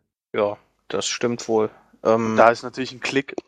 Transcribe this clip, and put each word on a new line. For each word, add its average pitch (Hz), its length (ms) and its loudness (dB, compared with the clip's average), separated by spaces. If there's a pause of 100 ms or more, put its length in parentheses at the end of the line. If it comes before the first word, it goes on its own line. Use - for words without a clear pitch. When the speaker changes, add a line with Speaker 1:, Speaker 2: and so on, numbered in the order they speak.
(340)
Speaker 1:
Ja, 104 240 -2 (300)
das - 200 -4
stimmt - 420 -4
wohl. 110 200 0 (340)
Ähm, 113 280 2
Speaker 2:
Und 110 60 -2
da 110 140 8
ist 117 120 -6
natürlich 127 300 -8
ein 120 80 -16
Klick - 340 -4 (120)